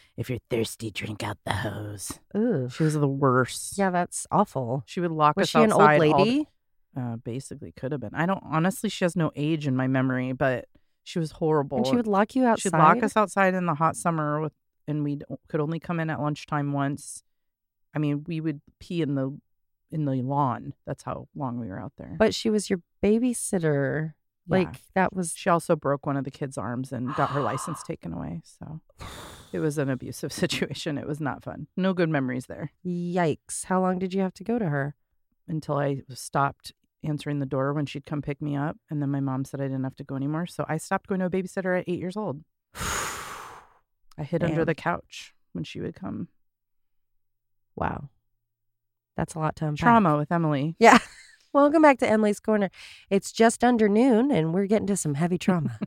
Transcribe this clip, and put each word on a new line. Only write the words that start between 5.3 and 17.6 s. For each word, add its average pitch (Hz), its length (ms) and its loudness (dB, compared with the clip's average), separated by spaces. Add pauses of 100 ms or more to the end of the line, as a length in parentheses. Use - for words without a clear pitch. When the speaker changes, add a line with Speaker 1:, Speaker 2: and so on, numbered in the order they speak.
Speaker 2:
Was 185 80 4
Speaker 1:
us 160 60 2
Speaker 2:
she - 80 4
an 220 140 6
old - 100 6
Speaker 1:
outside 151 180 8 (120)
all 139 60 6
the 185 60 6
Speaker 2:
lady? 277 240 2 (480)
Speaker 1:
Uh, 123 200 -4
basically 120 560 -12
could - 200 -8
have 143 80 -4
been. 104 140 -10
I 156 100 -2
don't, 190 240 -2
honestly, 175 400 0
she - 160 -2
has 170 120 0
no 160 180 0
age 147 320 -2
in 131 80 0
my 131 140 0
memory, 131 440 0
but 131 340 -2 (360)
she - 160 -8
was 160 140 -4
horrible. 151 460 0
Speaker 2:
And 247 100 2
she 262 80 4
would 240 100 0
lock 208 300 2
you 254 60 4 (140)
Speaker 1:
She'd 190 160 -2
lock 160 100 6 (160)
Speaker 2:
outside? 240 60 2
Speaker 1:
us - 120 -2
outside 196 380 4
in 180 120 0
the 165 80 0
hot 160 220 2
summer 156 440 0
with, 151 120 -4 (340)
and 151 160 -2
we 143 160 -4 (300)
could 160 120 -2
only 160 200 -2
come 170 180 -4
in 160 100 -2
at 131 140 -4
lunchtime 143 500 -2
once. 139 520 -4 (680)